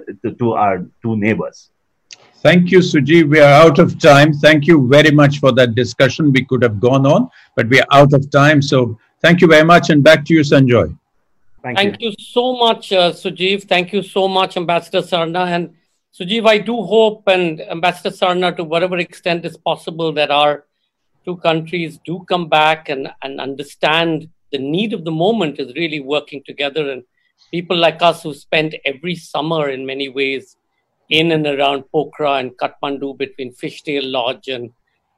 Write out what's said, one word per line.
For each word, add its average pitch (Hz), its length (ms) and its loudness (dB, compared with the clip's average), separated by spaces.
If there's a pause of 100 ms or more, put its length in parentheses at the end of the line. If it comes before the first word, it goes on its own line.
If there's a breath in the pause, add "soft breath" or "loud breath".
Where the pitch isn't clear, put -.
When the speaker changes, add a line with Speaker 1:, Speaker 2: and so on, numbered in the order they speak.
(220)
Speaker 1:
to, 107 100 -6
to 113 200 -2
our 95 300 -2 (200)
two 113 160 -4
neighbors. 101 520 -4 (680)
Speaker 2:
Thank 180 300 4
you, 185 80 6
Sujeev. 156 500 4
We 151 120 4
are 143 120 6
out 160 280 6
of - 180 0
time. 147 340 6
Thank 151 360 2
you 151 180 4
very 147 240 4
much 143 300 4
for 135 120 2
that 120 220 2
discussion. 131 580 0
We 127 120 0
could 127 180 -4
have 107 160 0
gone 135 260 2
on, 185 240 2 (280 soft breath)
but 117 120 0
we 120 120 4
are - 100 0
out 143 220 6
of 139 180 0
time. 143 320 4
So 123 340 -2 (240)
thank 170 200 4
you 175 80 6
very 156 160 6
much. 170 260 4
And 147 140 4
back 151 220 6
to 170 80 2
you, 156 80 4
Sanjoy. 123 540 2 (680)
Speaker 1:
Thank 131 120 -10
Speaker 3:
Thank 202 240 -2
Speaker 1:
you. 226 100 -6
Speaker 3:
you 202 100 -10
so 247 360 -4
much, 233 360 -2
uh, 175 180 2
Sujeev. 190 540 -6
Thank 180 280 -2
you 190 120 -4
so 190 240 -2
much, 190 280 -2
Ambassador 170 460 -4
Sarna. 180 460 -4
And 175 260 -6 (420)
Sujeev, 208 300 -4
I 220 120 4
do 233 220 -6
hope, 214 460 0
and 180 340 0
Ambassador 175 540 -6
Sarna, 180 420 -2
to 180 60 -8
whatever 170 360 -4
extent 170 460 -6
is 160 120 -12
possible, 160 560 -8
that 147 180 -4
our 147 340 -2 (600)
two 180 140 -12
countries 160 680 -6
do 180 240 -12
come 170 200 -4
back 156 400 0
and, 139 200 -10 (160)
and 139 160 -14
understand 156 880 -6 (240)
the 143 60 -6
need 170 340 -6
of 175 120 -10
the 165 60 -8
moment 165 480 -2
is 123 160 -12
really 156 240 -8
working 139 480 -8
together. 143 460 -8
And 123 100 -14 (480)
people 175 260 -6
like 165 240 0
us 165 220 0
who 156 100 -12
spent 156 520 -4
every 147 320 -8
summer 156 540 -6
in 135 140 -10
many 135 240 -8
ways 135 480 -8 (540)
in 160 220 0
and 156 140 -2
around 139 380 -4 (100)
Pokhara 143 440 -4
and 127 200 -8
Kathmandu 139 580 -10
between 131 340 -12
Fishtail 139 600 -10
Lodge 131 380 -6
and, 120 220 -12 (480)